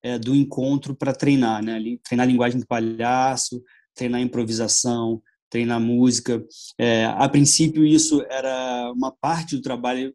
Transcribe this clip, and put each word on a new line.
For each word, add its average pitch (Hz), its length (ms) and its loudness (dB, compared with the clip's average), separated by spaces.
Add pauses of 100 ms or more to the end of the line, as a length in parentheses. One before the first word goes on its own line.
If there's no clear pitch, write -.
é, 120 160 -4
do 120 160 -2
encontro 139 600 0
pra 139 160 -2
treinar, 123 500 2
né? 110 160 -4
Li-, 117 240 -6
treinar 123 240 0
a 127 40 4
linguagem 120 280 2
do 117 80 -6
palhaço, 123 960 -2 (320)
treinar 123 260 -4
improvisação, 117 1000 -2 (260)
treinar 117 300 -2
música. 120 680 2 (320)
É, 113 280 2
a 127 240 0
princípio, 156 580 4
isso 151 340 4 (100)
era 127 600 -4
uma 127 200 -4
parte 165 420 -4
do 127 80 -6
trabalho 127 520 -4